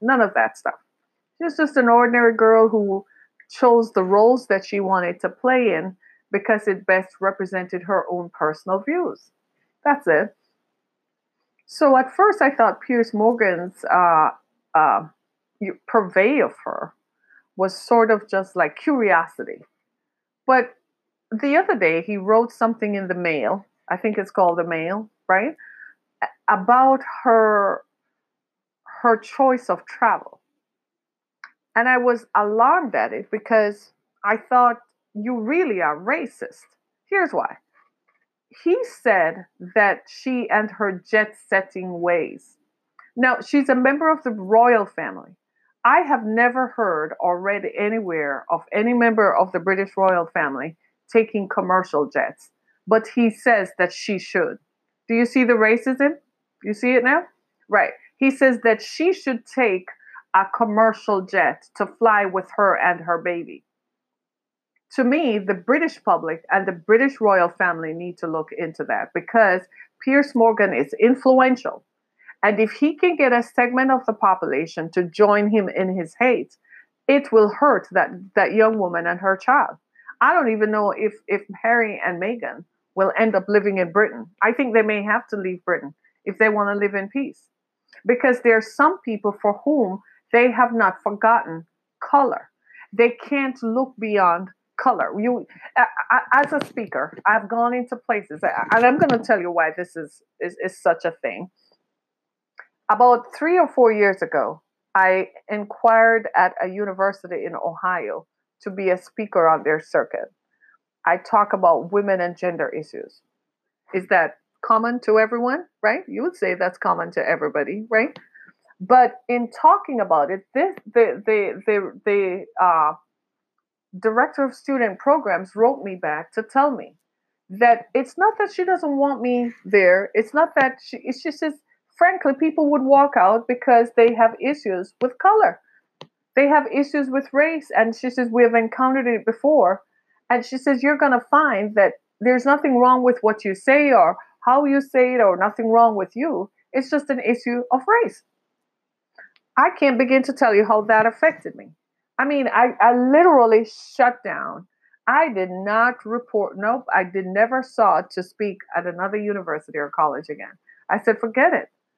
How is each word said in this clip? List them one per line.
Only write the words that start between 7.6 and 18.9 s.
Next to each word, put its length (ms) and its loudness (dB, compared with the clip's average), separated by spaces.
her 260 -2
own 240 -10
personal 460 -4
views. 500 -6
That's 240 -2
it. 300 0
So 320 2
at 180 0
first 280 2
I 80 4
thought 320 0
Piers 320 -2
Morgan's, 760 -2
uh, 420 4
uh, 320 2
purvey 540 0
of 120 -2
her 280 -12
was 180 -4
sort 360 2
of 180 -2
just 260 -6
like 220 -2
curiosity. 840 -2